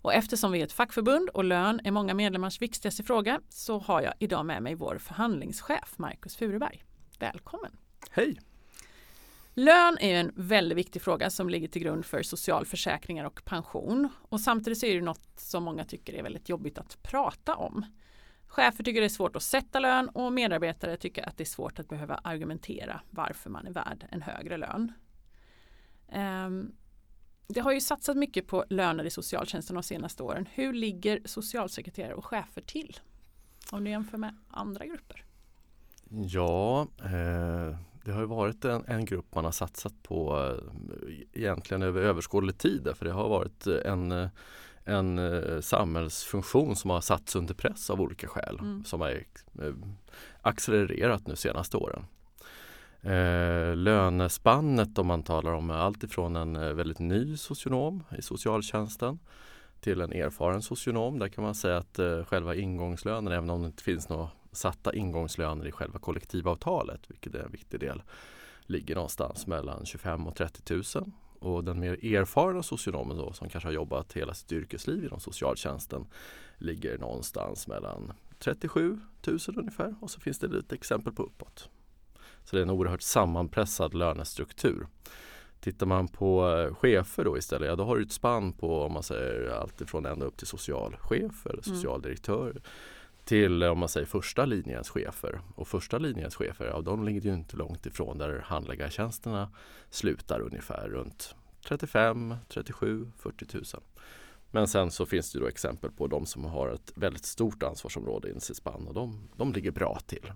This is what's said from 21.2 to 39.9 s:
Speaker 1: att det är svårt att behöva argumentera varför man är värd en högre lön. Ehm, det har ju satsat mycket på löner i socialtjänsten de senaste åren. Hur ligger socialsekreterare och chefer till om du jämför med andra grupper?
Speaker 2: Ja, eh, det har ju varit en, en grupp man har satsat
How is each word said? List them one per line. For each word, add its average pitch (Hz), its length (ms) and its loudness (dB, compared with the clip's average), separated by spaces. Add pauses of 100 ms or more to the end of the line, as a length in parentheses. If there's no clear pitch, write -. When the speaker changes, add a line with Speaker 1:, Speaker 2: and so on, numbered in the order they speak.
Speaker 1:
att - 80 -12
det 165 60 -8
är 156 40 -4
svårt - 320 -6
att 160 100 -10
behöva 147 260 -6
argumentera 160 880 -2 (100)
varför - 400 -4
man 98 160 -10
är 185 60 -10
värd - 380 -6
en 160 120 -6
högre 160 340 -8
lön. 226 360 -4 (1160)
Ehm, 190 640 -4 (720)
det 233 140 -2
har 269 120 4
ju 277 80 4
satsat 285 360 0
mycket 277 300 0
på - 220 2
löner 170 360 2
i 165 60 -2
socialtjänsten - 640 -4
de 175 80 -2
senaste - 400 -6
åren. 185 300 -2
Hur 269 200 0
ligger 214 520 0
socialsekreterare 196 880 -6
och - 100 -10
chefer - 380 -6
till - 340 -10 (760)
om 202 120 -4
du 208 60 -2
jämför 214 280 -4
med 214 180 -6 (120)
andra 202 380 -8
grupper? - 380 -14 (840)
Speaker 2:
Ja, 95 760 2 (120)
eh, 85 800 0 (280)
det 107 80 -4
har 104 80 0
ju 110 60 0
varit 110 380 0
en, 120 220 2
en 110 180 0
grupp 92 300 -4
man 80 100 0
har 82 80 0
satsat - 500 -6